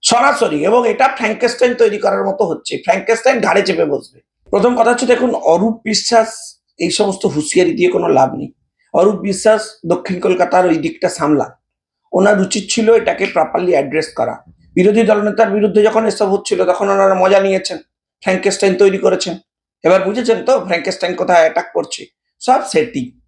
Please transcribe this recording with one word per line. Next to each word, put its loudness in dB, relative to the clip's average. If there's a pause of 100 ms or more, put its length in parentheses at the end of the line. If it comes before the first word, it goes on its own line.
সরাসরি, 0
এবং 2
এটা 2
ফ্র্যাঙ্কেস্টাইন 0
তৈরি 2
করার -2
মতো -2
হচ্ছে। -6
ফ্র্যাঙ্কেস্টাইন 0
ঘাড়ে 0
চেপে 0
বসবে। -8 (300)
প্রথম 2
কথা 2
হচ্ছে, 0
দেখুন, 2
অরূপ 0
বিশ্বাস, -2 (200)
এই -2
সমস্ত -2
হুঁশিয়ারি 0
দিয়ে 0
কোনো -2
লাভ 2
নেই। -10 (420)
অরূপ 4
বিশ্বাস 0 (160)
দক্ষিণ -4
কলকাতার 2
ওই 2
দিকটা -4
সামলান, -2 (600)
ওনার 2
উচিত -4
ছিল 2
এটাকে 0
প্রপারলি -2
অ্যাড্রেস -2
করা। -6 (320)
বিরোধী 4
দলনেতার 2
বিরুদ্ধে 2
যখন 2
এসব -2
হচ্ছিল, -2
তখন -2
ওনারা 2
মজা 4
নিয়েছেন, -2 (440)
ফ্র্যাঙ্কেস্টাইন 0
তৈরি 2
করেছেন। -2 (440)
এবার 4
বুঝেছেন -2
তো 2
ফ্র্যাঙ্কেস্টাইন -4
কোথায় 2
অ্যাটাক 0
করছে? -6 (340)
সব 0
সেটিং। -4